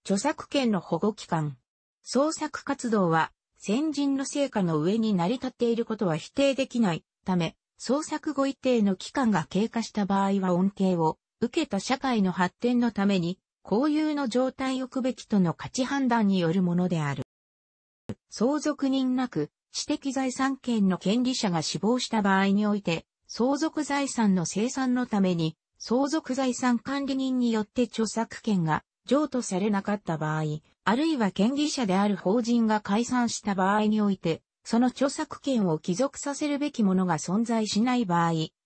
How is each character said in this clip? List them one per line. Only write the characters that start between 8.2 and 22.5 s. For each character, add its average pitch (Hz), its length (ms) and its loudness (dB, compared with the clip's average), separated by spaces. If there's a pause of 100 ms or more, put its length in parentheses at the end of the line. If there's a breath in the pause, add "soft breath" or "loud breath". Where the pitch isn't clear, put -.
後 269 140 0
一 269 80 -6
定 247 260 2
の 196 140 2
期 - 160 -14
間 254 180 0
が 165 180 0
経 214 200 0
過 226 160 -4
し - 80 -14
た 208 120 -2
場 196 220 0
合 196 140 0
は 185 120 0
恩 185 240 2
恵 185 200 2
を 160 220 0 (220)
受 247 220 0
け - 60 -2
た 196 100 -2
社 254 180 0
会 247 260 0
の 185 100 2
発 180 240 0
展 240 240 0
の 240 100 2
た 202 160 0
め 196 140 2
に、 170 180 -4 (240)
公 247 260 0
有 302 280 0
の 285 100 -2
状 247 240 0
態 262 320 -4
を 254 40 -6
置 262 140 -6
く - 20 -2
べ 254 120 0
き - 120 -20
と 208 120 2
の 175 160 4
価 - 140 -12
値 254 160 -2
判 277 240 0
断 226 180 2
に 196 140 2
よ 165 120 2
る 190 120 2
も 175 100 2
の 180 140 2
で 170 120 0
あ 143 140 -2
る。 139 80 -8 (1080)
相 277 280 0
続 285 300 -2
人 262 260 0
な 254 140 -2
く、 151 220 -4 (200)
知 - 140 -8
的 277 280 -4
財 262 200 -2
産 269 240 -2
権 220 320 2
の 180 100 2
権 220 240 0
利 247 140 0
者 208 140 0
が 165 120 0
死 - 160 -4
亡 240 220 0
し - 80 -6
た 220 120 0
場 196 200 4
合 196 80 4
に 208 180 2